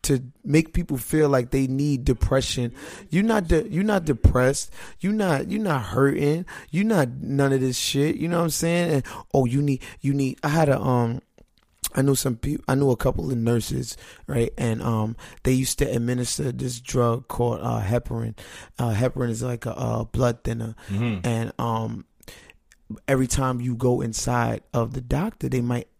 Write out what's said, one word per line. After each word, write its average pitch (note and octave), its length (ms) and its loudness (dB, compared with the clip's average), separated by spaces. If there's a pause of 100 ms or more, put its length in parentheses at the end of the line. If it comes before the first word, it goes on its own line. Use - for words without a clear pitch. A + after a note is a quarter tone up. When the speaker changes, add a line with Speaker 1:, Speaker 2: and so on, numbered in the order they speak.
Speaker 1:
to C3 200 2 (220)
make D#3+ 300 2
people E3 240 0
feel D3+ 320 2
like B2+ 220 2
they C3+ 140 2
need C#3 380 0
depression. C3 680 0 (360)
You're F#3 160 2
not G#3+ 240 2
de-, E3 220 4
you're F3+ 140 0
not G3+ 200 2
depressed. B2+ 680 4 (300)
You're G3+ 140 0
not, F3+ 360 0
you're G#3+ 120 -2
not D3 220 0
hurting. C#3 600 2 (260)
You're F3+ 140 0
not F#3 240 4 (140)
none C#3 320 2
of C3 60 2
this B2+ 180 0
shit. C#3+ 380 0
You E3 120 -4
know E3+ 100 0
what E3+ 60 2
I'm D#3+ 60 0
saying? E3+ 420 0
And, C3+ 100 2 (300)
"Oh, C3 140 4
you C3+ 160 0
need, C#3 180 0 (220)
you C#3 100 0
need," C#3 320 0
I D3 40 0
had D#3 200 4
a, C3+ 100 4
um, A#2+ 440 0 (720)
I C3 80 2
knew C#3 120 4
some B2+ 220 -2
peop-, C#3+ 320 -4
I C3 60 2
knew C#3 160 4
a A#2+ 60 2
couple B2+ 340 0
of B2 80 0
nurses, A#2 580 0 (300)
right? A#2 320 0
And, A2+ 240 0
um, A2+ 340 0 (280)
they C3 80 4
used C3 260 0
to - 120 2
administer B2 640 -2
this B2 260 -6
drug A#2+ 500 0
called, A#2+ 340 -2
uh, A#2 180 -2
heparin. A2+ 560 -2 (420)
Uh, A#2 140 0
heparin A#2+ 380 0
is A2 120 -4
like B2 220 -6
a, A#2+ 60 -4
a A2+ 420 -2
blood A#2+ 320 0
thinner. A2+ 320 -6 (140)
Speaker 2:
Mm-hmm. G#2 360 -2
Speaker 1:
And, A2+ 320 -2
um, A2+ 460 -4 (1000)
every C3 200 2
time B2+ 340 -2
you B2 140 -2
go B2 260 2
inside A#2 600 -2 (100)
of A#2 220 0
the C3 80 -6
doctor, C#3+ 440 -2
they B2+ 140 0
might A#2+ 280 -2 (100)